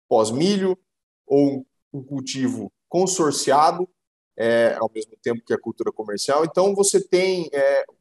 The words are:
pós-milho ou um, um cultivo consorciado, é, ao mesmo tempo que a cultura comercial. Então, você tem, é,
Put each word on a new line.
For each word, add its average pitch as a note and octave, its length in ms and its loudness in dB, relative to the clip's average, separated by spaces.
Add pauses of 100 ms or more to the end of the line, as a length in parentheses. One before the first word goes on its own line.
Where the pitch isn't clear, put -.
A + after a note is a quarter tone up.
pós-milho E3+ 680 0 (500)
ou C#3 220 4
um, C3 160 -8 (260)
um C#3 100 -12
cultivo B2+ 720 -6 (160)
consorciado, E3+ 1000 0 (500)
é, A#2 420 2
ao A2 140 -2
mesmo - 280 -12
tempo A#2 240 -4
que A#2+ 80 -2
a G#2+ 60 0
cultura A2 320 -6
comercial. A2 540 -2
Então, F#3 280 0
você G3 320 2
tem, F3+ 460 0
é, C#3 340 2 (160)